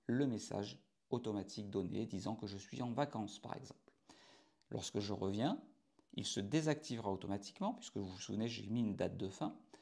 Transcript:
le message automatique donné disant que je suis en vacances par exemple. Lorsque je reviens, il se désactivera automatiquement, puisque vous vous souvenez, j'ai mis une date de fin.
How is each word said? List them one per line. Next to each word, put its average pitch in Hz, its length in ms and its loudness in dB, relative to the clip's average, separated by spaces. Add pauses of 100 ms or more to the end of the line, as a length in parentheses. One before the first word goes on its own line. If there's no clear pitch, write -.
le 127 200 6
message 107 560 -2 (280)
automatique 104 600 0
donné 98 340 2
disant 104 300 -2
que 107 140 -4
je 98 100 -6
suis 123 240 -6
en 123 80 0
vacances 113 480 0
par - 180 -6
exemple. - 360 -14 (800)
Lorsque - 280 -2
je 104 140 2
reviens, 104 500 2 (560)
il 104 60 -2
se - 160 0
désactivera 123 720 2
automatiquement, 101 640 -2
puisque - 240 -8
vous 98 100 -2
vous 92 100 -8
souvenez, 110 300 0
j'ai 113 200 -4
mis 117 120 2
une 104 160 2
date 90 220 2
de 98 100 0
fin. - 260 -2 (280)